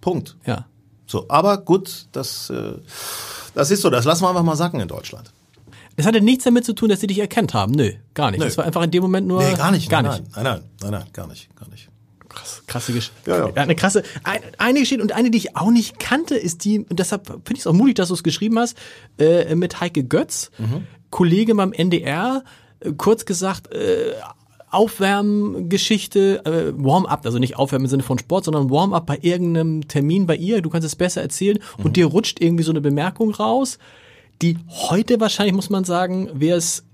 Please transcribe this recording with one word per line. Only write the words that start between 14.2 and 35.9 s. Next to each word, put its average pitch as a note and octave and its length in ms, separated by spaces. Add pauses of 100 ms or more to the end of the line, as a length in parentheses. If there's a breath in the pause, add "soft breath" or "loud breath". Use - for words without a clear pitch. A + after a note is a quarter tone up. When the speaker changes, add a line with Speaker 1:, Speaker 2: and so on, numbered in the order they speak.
Speaker 2:
ein-, G#3 200 (160)
eine B3+ 220
Geschichte A#3+ 220
und G#3 100
eine, A#3+ 180
die A3+ 80
ich - 180
auch E3+ 140
nicht A#3 280
kannte, D4+ 360
ist F3 320
die, G#3 140
und F3+ 180
deshalb G3 300
finde - 260
ich's - 120
auch E3 60
mutig, A3 220
dass F3+ 160
du's F3 120
geschrieben G#3+ 360
hast, A#3 180 (420 loud breath)
äh, E3 360
mit F3 260
Heike E3+ 240
Götz, D#3+ 540
Speaker 1:
Mhm. A#2+ 240 (260 loud breath)
Speaker 2:
Kollege F#3+ 460
beim G3 180
N F#3+ 160
D E3+ 140
R, G3+ 420 (360 soft breath)
äh, D3 120
kurz G#3+ 320
gesagt, F3+ 480
äh, - 400 (580)
Aufwärmgeschichte, G3+ 1700
äh, D#3+ 320
Warm-up, D3 480
also A#2 140
nicht B2 180
Aufwärmen C3+ 300
im B2 40
Sinne C3+ 120
von B2+ 160
Sport, F#3 260
sondern D3 260
Warm-up E3+ 360
bei - 160
irgendeinem E3 680
Termin D#3+ 380
bei D#3+ 100
ihr, G3+ 240
du D#3+ 80
kannst E3 160
es D3+ 120
besser F3+ 260
erzählen, G3+ 360 (200 loud breath)
und G2 80
Speaker 1:
Mhm. - 80
Speaker 2:
dir F3+ 120
rutscht F3 360
irgendwie E3 220
so D#3+ 80
eine D3+ 100
Bemerkung E3 500
raus, A#3 460 (640 soft breath)
die E3+ 160 (100)
heute A3 520
wahrscheinlich, G#3 340
muss G3 160
man F#3+ 140
sagen, F3+ 500